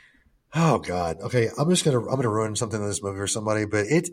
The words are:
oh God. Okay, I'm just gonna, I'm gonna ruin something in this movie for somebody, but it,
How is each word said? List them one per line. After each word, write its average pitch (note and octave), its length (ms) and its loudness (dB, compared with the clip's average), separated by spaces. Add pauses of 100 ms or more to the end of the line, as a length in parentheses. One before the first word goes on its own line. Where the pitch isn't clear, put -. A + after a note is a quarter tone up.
(540)
oh D#3 240 4
God. F2 420 -4
Okay, A2+ 280 0 (100)
I'm D3 100 2
just F3+ 160 2
gonna, C3 160 2
I'm A2+ 160 -2
gonna C3 140 0
ruin A2 260 0
something A2 240 -4
in G#2 60 -2
this G2+ 160 -4
movie G2 160 -4
for G2+ 80 -4
somebody, G#2+ 400 0
but G#2 200 0
it, E3 260 2